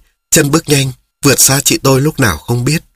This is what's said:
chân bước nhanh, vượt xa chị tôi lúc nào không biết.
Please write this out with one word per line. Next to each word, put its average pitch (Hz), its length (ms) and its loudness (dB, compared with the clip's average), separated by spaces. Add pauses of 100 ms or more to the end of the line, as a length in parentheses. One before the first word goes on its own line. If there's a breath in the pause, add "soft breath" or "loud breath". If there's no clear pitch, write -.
(300)
chân 147 220 0
bước 165 180 0
nhanh, 135 220 0 (320)
vượt 139 160 2
xa 135 220 0
chị 165 160 0
tôi 135 240 0
lúc 151 180 -2
nào 98 180 0
không 120 260 -4
biết. 147 200 -2 (120)